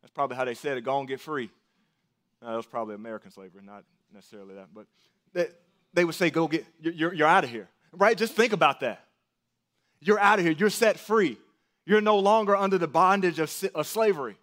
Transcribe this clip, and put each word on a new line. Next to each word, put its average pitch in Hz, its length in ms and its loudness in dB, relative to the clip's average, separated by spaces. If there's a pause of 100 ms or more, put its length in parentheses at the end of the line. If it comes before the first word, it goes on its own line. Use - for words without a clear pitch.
That's - 120 -20
probably 131 240 -6
how 127 100 -4
they 120 80 -6
said 135 240 -8
it, - 20 -8
"Go 131 140 -4
on, 139 100 -4
get 131 160 -10
free." 139 300 -10 (880)
No, 120 80 -18
that 113 80 -8
was 113 80 -8
probably 110 300 -10
American 104 360 -14
slavery, 95 320 -20
not 101 220 -20 (300)
necessarily 98 400 -20
that. 95 180 -20
But 104 140 -20 (480)
they, 175 140 -2 (440)
they 175 140 2
would 160 80 -4
say, 170 160 0
"Go 160 180 0
get, 156 160 -4 (160)
you're, 165 140 -6
you're, 170 200 -4
you're 151 140 2
out 180 160 4
of 123 60 -8
here." 110 180 -12 (240)
Right? 202 240 2
Just 214 160 -4
think 220 220 2
about 156 260 2
that. 117 240 -6 (960)
You're 202 200 2
out 202 180 4
of 175 80 2
here. 160 80 2
You're 190 160 2
set 214 280 2
free. 196 400 0 (460)
You're 214 160 2
no 214 180 2
longer 202 380 4
under 196 220 0
the 165 100 -2
bondage 180 500 2
of 156 120 -4
si-, 196 240 -6
of 151 120 -4
slavery. 160 560 -2